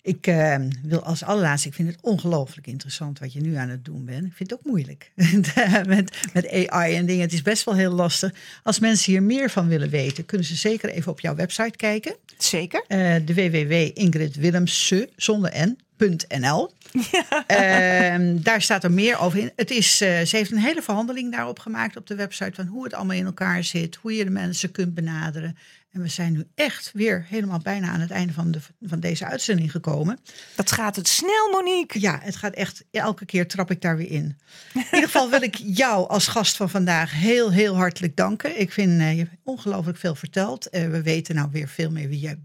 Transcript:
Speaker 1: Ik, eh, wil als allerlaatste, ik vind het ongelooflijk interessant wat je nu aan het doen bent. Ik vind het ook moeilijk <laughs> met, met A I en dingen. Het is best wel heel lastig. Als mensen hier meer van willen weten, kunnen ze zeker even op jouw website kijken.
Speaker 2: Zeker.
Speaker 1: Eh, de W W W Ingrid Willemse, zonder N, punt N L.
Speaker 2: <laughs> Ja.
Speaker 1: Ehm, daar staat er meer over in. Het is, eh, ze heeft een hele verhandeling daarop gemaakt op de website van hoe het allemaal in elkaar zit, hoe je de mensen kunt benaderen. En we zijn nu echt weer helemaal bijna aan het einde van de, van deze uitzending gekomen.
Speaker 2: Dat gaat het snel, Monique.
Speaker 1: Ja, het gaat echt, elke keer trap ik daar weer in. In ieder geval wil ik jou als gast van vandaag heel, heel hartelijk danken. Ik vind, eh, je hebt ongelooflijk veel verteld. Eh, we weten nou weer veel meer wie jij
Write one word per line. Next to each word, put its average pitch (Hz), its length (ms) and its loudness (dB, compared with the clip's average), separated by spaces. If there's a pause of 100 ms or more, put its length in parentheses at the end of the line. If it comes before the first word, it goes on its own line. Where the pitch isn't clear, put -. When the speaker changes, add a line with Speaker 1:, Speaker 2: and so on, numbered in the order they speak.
Speaker 1:
Ik, - 240 -4
eh, 156 300 4 (260)
wil 160 200 -2
als 160 220 -4
allerlaatste, 156 440 0
ik 139 60 -12
vind 165 140 -2
het 165 140 -8
ongelooflijk 165 640 -2
interessant 139 520 -10
wat 135 140 -12
je 143 80 -8
nu 160 140 -2
aan 127 140 -4
het 123 160 -10
doen 143 200 -10
bent. 127 220 -8
Ik 175 80 -10
vind 190 160 -8
het 247 80 -8
ook - 80 -16
moeilijk 143 480 -4
<laughs> 185 720 4
met, 190 300 4 (160)
met - 200 0 (200)
A 170 160 2
I 170 60 2
en 175 120 2
dingen. 180 160 2
Het 170 100 0
is 165 100 0
best 214 220 0
wel 220 100 0
heel 190 180 4
lastig. 175 400 2 (300)
Als 208 160 0
mensen 214 340 4
hier 190 100 6
meer 254 280 4
van 175 180 2
willen 147 220 2
weten, 143 360 -2
kunnen 180 200 0
ze 160 100 -4
zeker 214 340 0
even 170 220 -4
op 143 80 -10
jouw 156 140 -2
website 185 420 -4
kijken. 220 400 -2 (220)
Speaker 2:
Zeker. 180 500 -2
Speaker 1:
Eh, 185 260 4 (100)
de 165 100 0
W 190 60 2 (140)
W 151 140 2
W 160 300 2
Ingrid 156 380 2
Willemse, 175 800 2
zonder 208 360 0 (140)
N, 240 120 0 (180)
punt 180 320 2
N 131 220 -2
L. 208 200 0 (220)
Speaker 2:
<laughs> 247 200 -2
Ja. 302 340 0
Speaker 1:
Ehm, 185 960 4
daar 220 200 2
staat 196 220 0
er 175 80 4
meer 185 260 4
over 175 200 2
in. 226 180 -4
Het 226 140 -2
is, 240 300 4
eh, 175 200 4
ze 170 160 2
heeft 214 140 0
een 220 80 0
hele 294 240 2
verhandeling 233 500 -4
daarop 240 260 -6
gemaakt 226 380 -6
op 180 100 -18
de 147 80 -8
website 190 400 -6
van 185 120 -8
hoe 233 180 -8
het 247 100 -12
allemaal 190 220 -4
in 185 80 -2
elkaar 180 400 -2
zit, 165 320 -4
hoe 220 200 -6
je 214 80 0
de 190 60 -2
mensen 180 420 -4
kunt 175 220 -4
benaderen. 160 640 -6 (360)
En 185 80 -8
we 175 80 -4
zijn 170 240 -2
nu 156 120 -2 (100)
echt - 400 -4
weer 202 340 0
helemaal 196 300 -4
bijna 190 300 -4
aan 175 120 -2
het 165 100 -2
einde 180 220 -2
van 165 180 -2
de, 160 80 -2 (240)
van 165 180 -6
deze 170 240 -4
uitzending 165 460 -2
gekomen. 160 480 -2 (380)
Speaker 2:
Dat 196 160 0
gaat 214 240 0
het 185 120 -2
snel, 427 420 2
Monique. 359 500 0
Speaker 1:
Ja, 185 220 0
het 202 140 -8
gaat 202 180 -8
echt, - 360 -6
elke 214 340 -4
keer 175 240 -2
trap 185 220 -4
ik 175 100 -4
daar 165 160 0
weer 160 140 -4
in. 151 280 -4 (360)
In 254 100 -2
ieder 339 180 2
geval 277 280 2
wil 262 120 4
ik 240 120 -2
jou 208 540 0
als 202 180 2
gast - 300 0
van 190 140 -2
vandaag 175 420 0
heel, 220 400 2
heel 196 240 4
hartelijk 175 400 0
danken. - 440 -2
Ik 185 120 -2
vind, 180 280 4
eh, 156 120 2
je 165 60 0
hebt 165 160 -4 (100)
ongelooflijk 196 540 -4
veel 165 160 -4
verteld. 196 540 -4
Eh, 165 200 -2
we 160 140 -2
weten 160 320 -2
nou 147 180 0
weer 147 160 -4
veel 160 220 -4
meer 151 180 -6
wie 143 120 -4
jij 151 240 -8